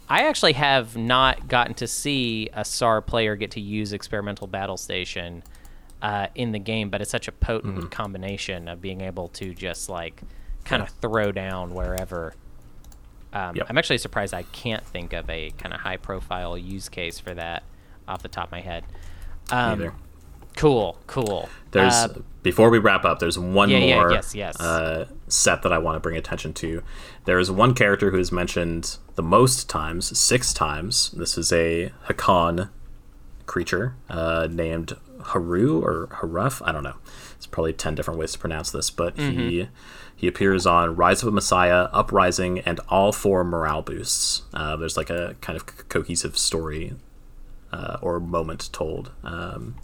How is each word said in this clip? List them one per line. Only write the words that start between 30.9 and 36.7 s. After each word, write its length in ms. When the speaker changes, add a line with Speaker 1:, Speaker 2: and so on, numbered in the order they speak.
Speaker 2:
This 260
is 160
a 380
Hakan 600
creature, 500
uh, 400
named 440
Haru 600
or 240
Haruf. 440
I 60